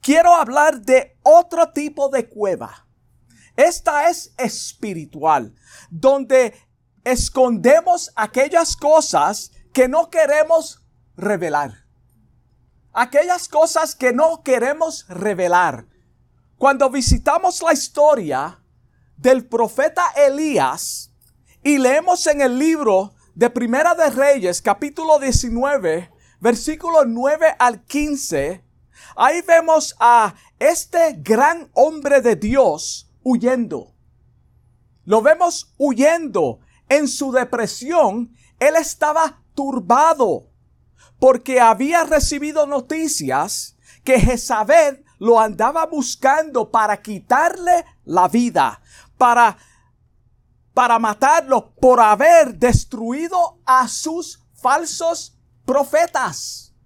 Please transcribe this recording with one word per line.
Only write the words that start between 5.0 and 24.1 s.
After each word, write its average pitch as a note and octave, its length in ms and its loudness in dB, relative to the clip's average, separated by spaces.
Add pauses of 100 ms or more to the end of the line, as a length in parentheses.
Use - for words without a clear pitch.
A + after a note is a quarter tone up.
donde C4 640 0 (500)
escondemos B3+ 1120 0
aquellas C#4+ 600 -2
cosas G#3 760 0 (220)
que B3+ 140 2
no D#4+ 200 -2
queremos D#4 760 0 (300)
revelar. D#3+ 680 -6 (1080)
Aquellas D4+ 540 -2
cosas D#4 460 -2
que B3+ 180 -2
no D#4+ 300 0
queremos C#4+ 680 -4
revelar. F3 760 -2 (720)
Cuando C4+ 340 2
visitamos D4 680 -2
la E4 140 0
historia F3+ 880 -2 (540)
del B3+ 300 0
profeta D4 680 -2
Elías C4+ 960 -2 (500)
y C#4+ 140 2
leemos D#4 500 0
en D4 140 0
el B3+ 180 0
libro C4 560 0 (200)
de A#3+ 160 0
Primera B3+ 440 -2
de D#4+ 160 0